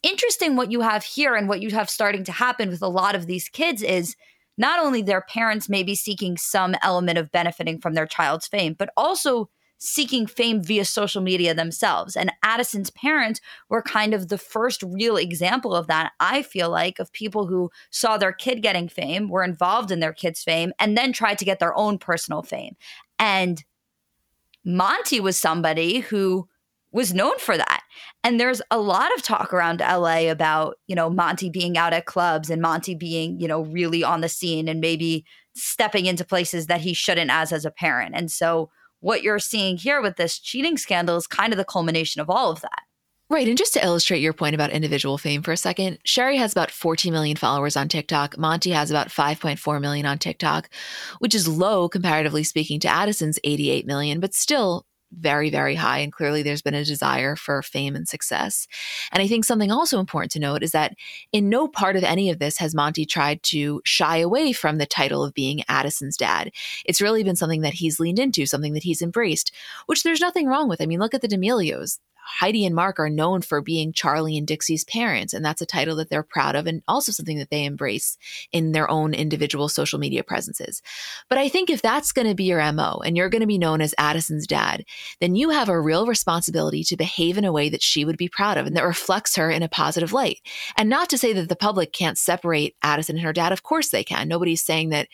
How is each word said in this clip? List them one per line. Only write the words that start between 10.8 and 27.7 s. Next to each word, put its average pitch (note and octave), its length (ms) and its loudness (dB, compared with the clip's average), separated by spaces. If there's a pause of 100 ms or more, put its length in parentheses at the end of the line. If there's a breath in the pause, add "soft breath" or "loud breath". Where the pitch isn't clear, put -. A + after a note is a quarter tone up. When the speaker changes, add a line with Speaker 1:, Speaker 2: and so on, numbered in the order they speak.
Speaker 1:
social G3+ 380 -2
media F3+ 320 2
themselves. E3 600 -2
And F#3 160 -2 (100)
Addison's A3 480 0
parents B3+ 500 -2 (280 loud breath)
were A3+ 120 0
kind G#3+ 320 0
of F#3+ 140 0
the G3 100 -4
first A3+ 460 -2
real G3 340 0
example F#3 560 0
of E3+ 140 0
that, D#3 320 0
I B3+ 240 2
feel F3 260 -2
like, E3+ 300 -2
of - 140 -8
people G#3+ 340 -4
who F3+ 240 0 (200 loud breath)
saw A3 260 0
their F#3+ 160 2
kid B3 280 -4
getting F#3 280 0
fame, F3+ 400 -4
were F#3 160 0
involved F#3 480 0
in E3+ 80 0
their D#3+ 120 0
kid's - 300 -4
fame, E3+ 380 0
and G#3+ 180 2
then B3+ 140 2
tried G#3 260 0
to G3 60 -4
get F#3+ 160 0
their E3+ 180 0
own G#3 180 2
personal E3 460 -4
fame. - 320 -10 (460 loud breath)
And F#3 440 2 (1000)
Monty G#3 560 2
was F#3+ 160 2
somebody E3 640 2
who F#3+ 480 0 (420)
was G3 240 0
known G3+ 240 2
for G3 180 0
that. - 260 2 (420 loud breath)